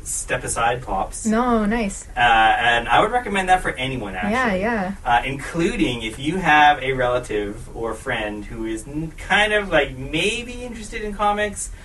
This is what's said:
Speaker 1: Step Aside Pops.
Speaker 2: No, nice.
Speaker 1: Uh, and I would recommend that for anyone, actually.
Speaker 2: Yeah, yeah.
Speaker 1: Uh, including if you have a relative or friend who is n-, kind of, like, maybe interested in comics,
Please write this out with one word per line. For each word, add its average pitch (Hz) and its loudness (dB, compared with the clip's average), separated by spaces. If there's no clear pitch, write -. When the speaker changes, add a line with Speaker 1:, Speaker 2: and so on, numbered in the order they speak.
Speaker 1:
Step - -6
Aside 123 0
Pops. - -6
Speaker 2:
No, 226 2
nice. 208 -2
Speaker 1:
Uh, - 0
and 113 4
I - 6
would 214 4
recommend 202 0
that 185 6
for - -2
anyone, 120 -4
actually. 202 -2
Speaker 2:
Yeah, 240 2
yeah. 196 -2
Speaker 1:
Uh, - 2
including 131 0
if 110 -6
you 156 -2
have 151 6
a 131 0
relative 120 -2
or 113 -4
friend 107 -6
who 113 -8
is 113 -6
n-, 156 -8
kind 208 2
of, 202 0
like, 139 2
maybe 214 -4
interested 226 -10
in 208 -6
comics, 208 -2